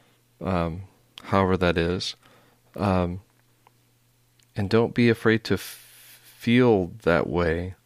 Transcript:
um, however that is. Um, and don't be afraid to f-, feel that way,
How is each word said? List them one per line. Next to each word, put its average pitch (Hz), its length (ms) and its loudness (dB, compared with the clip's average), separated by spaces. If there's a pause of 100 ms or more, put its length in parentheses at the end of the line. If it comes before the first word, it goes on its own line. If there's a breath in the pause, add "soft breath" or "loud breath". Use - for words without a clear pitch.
(420 soft breath)
um, 87 420 -4 (400)
however 95 340 2
that 87 200 0
is. 87 380 -4 (600 soft breath)
Um, 92 460 -2 (1300)
and 101 140 -4
don't 113 240 2
be 120 160 4
afraid 113 360 2
to - 100 -2
f-, - 300 -10 (380)
feel 117 680 2 (120)
that 82 240 2
way, 87 460 -2 (120)